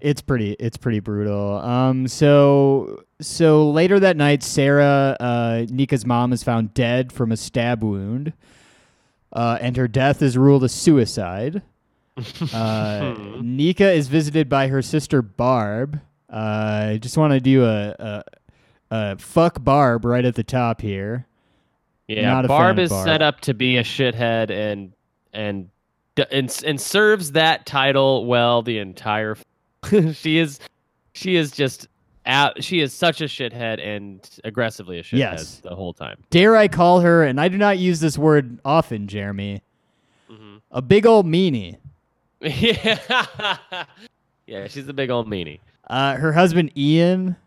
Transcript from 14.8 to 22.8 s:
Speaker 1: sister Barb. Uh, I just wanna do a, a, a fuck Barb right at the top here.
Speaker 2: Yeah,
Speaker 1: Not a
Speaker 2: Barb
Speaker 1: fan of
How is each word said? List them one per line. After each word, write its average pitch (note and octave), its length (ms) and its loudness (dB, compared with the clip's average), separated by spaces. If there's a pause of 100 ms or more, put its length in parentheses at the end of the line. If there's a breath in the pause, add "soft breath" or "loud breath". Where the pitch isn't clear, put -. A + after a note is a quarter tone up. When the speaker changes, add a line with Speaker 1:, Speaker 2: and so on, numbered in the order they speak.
Speaker 1:
sister D3 400 0
Barb. A#2+ 760 -2 (340)
Uh, G#2+ 600 -4
I A2 80 -4
just B2 160 -8
wanna D3+ 240 4
do C3 240 4
a, G#2+ 240 0 (100)
a, G#2 260 -10 (680)
a A2 260 -4
fuck E3 460 0
Barb B2+ 400 2
right B2 200 0
at B2 120 0
the A2+ 80 -4
top A#2+ 360 -2
here. G#2 460 -6 (800)
Speaker 2:
Yeah, G#2+ 240 -2
Speaker 1:
Not C3 140 2
a B2 40 0
Speaker 2:
Barb C#3+ 120 4 (160)
Speaker 1:
fan - 20 2
of - 60 -